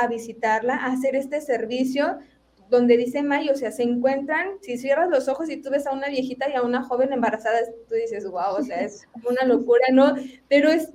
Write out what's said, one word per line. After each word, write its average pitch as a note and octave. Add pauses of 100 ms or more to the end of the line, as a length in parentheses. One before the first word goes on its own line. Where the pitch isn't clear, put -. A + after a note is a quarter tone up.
a A#3+
visitarla, A3+
a B3+
hacer C4
este C#4
servicio, B3+ (500)
donde B3
dice B3+
May, C#4+
o C#4
sea, B3
se A#3+
encuentran, C#4 (120)
si B3
cierras C#4
los C4
ojos D#4
y C#4
tú C4+
ves C#4+
a C#4
una C4+
viejita C4+
y C#4+
a B3
una A#3+
joven B3+
embarazada, A3+ (300)
tú A3+
dices, A3+
"Guau, F3+
o D4+
sea, F3
es G#3 (220)
una B3+
locura", A#3+
¿no? C4+ (340)
Pero C#4+
es D#4+